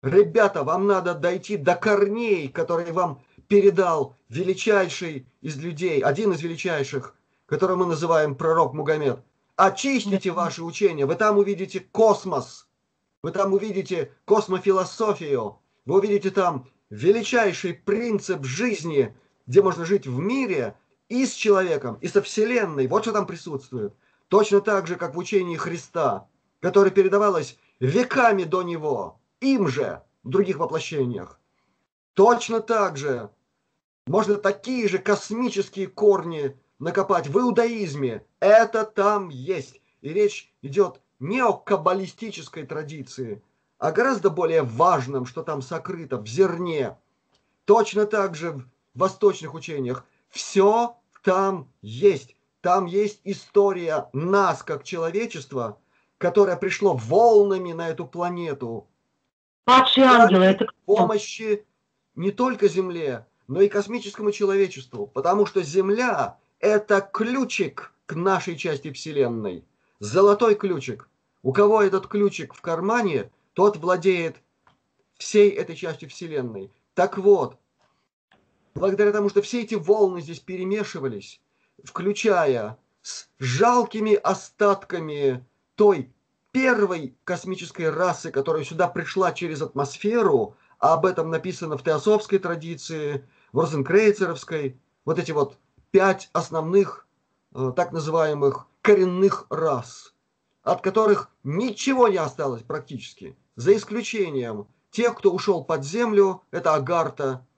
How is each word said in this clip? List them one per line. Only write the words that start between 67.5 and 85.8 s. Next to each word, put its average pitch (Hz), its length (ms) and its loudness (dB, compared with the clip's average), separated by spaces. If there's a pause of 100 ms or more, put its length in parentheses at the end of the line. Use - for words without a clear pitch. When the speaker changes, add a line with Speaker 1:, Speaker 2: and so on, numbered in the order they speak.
Speaker 1:
к - 80 -10
нашей 175 420 -2
части 147 360 -6
Вселенной. 117 720 -4 (360)
Золотой 202 540 4
ключик. 160 540 -6 (340)
У 131 100 -2
кого 208 300 6
этот 190 260 0
ключик 196 460 -2
в - 60 -20
кармане, 170 720 -2 (240)
тот 202 220 4
владеет 170 600 0 (800)
всей 208 320 4
этой 160 260 -6
частью 160 340 -10
Вселенной. 123 600 -10 (240)
Так 196 240 0
вот, 190 380 4 (1200)
благодаря 196 380 2
тому, 208 160 0
что 202 140 2
все 233 200 -4
эти 220 120 -6
волны 190 460 2
здесь 160 200 -14
перемешивались, 185 1000 -6 (440)
включая 165 960 -2 (240)
с - 260 -16 (100)
жалкими 214 760 2
остатками 165 1300 -2 (320)
той 190 360 4 (400)